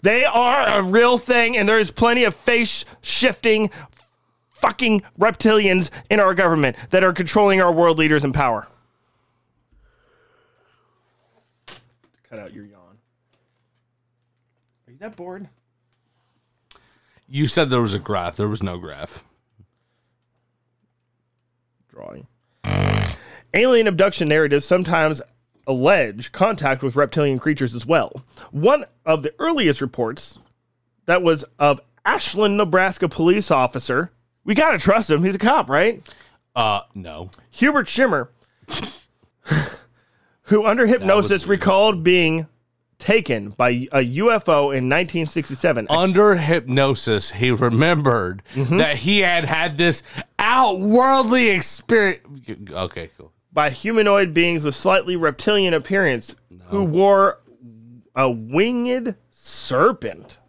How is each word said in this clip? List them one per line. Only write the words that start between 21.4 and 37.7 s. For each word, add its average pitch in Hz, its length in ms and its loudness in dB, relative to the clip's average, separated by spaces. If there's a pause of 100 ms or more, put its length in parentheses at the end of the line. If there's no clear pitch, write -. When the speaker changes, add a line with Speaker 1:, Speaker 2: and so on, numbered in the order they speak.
Speaker 1:
Drawing. - 380 -20 (1300)
Alien 226 320 2
abduction 185 420 0
narratives 147 360 2
sometimes 165 560 0 (460)
allege 127 640 0
contact 147 500 -2
with 127 140 -4
reptilian 143 420 0
creatures 135 360 -4
as 117 120 -10
well. 135 360 0 (280)
One 233 340 2 (200)
of 156 180 0
the - 160 -6
earliest 269 420 0
reports 123 580 -8 (680)
that 175 160 0
was 160 220 2 (140)
of 147 220 2 (240)
Ashland, 208 520 0
Nebraska 185 520 0
police 175 420 -4
officer. 131 600 -2 (340)
We 214 100 -2
gotta 285 240 2
trust 202 320 2
him. 156 120 2
He's 190 140 0
a - 20 -6
cop, 233 300 0
right? 175 340 0 (540)
Speaker 2:
Uh, 107 240 0 (140)
no. 87 360 -14 (200)
Speaker 1:
Hubert 285 380 0